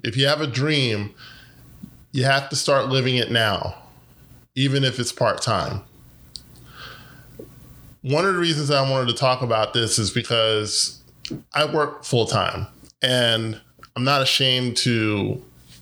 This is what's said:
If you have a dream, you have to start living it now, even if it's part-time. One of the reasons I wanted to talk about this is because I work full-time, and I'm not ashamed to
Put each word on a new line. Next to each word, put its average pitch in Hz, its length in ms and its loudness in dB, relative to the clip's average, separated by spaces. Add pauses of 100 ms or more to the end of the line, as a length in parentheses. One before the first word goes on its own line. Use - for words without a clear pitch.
If 110 120 -4
you 135 120 2
have 147 120 2
a 156 60 -2
dream, 127 680 -2 (1000)
you 131 120 0
have 135 260 2
to 139 60 -4
start 135 320 2
living 131 280 2
it 120 140 0
now, 110 440 0 (840)
even 135 280 0
if 127 160 -2
it's 117 100 -4
part-time. 101 720 0 (2250)
One 147 220 0
of 196 100 2
the 175 40 0
reasons 156 320 0
I 135 180 2
wanted 131 200 0
to 117 100 -2
talk 127 240 2
about 110 300 0
this 113 260 0
is 101 140 0
because 110 880 0 (540)
I 147 100 2
work 151 400 -2
full-time, 101 640 0 (340)
and 117 580 0 (360)
I'm 123 80 -2
not 139 180 2
ashamed 127 560 0
to 107 640 0 (400)